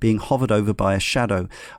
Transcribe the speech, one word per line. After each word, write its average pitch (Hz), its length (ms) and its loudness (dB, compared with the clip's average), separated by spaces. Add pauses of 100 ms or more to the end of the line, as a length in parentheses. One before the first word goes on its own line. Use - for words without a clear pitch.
being 110 180 2
hovered 131 320 0
over 104 240 2
by 98 200 0
a 98 40 0
shadow, 101 500 0 (300)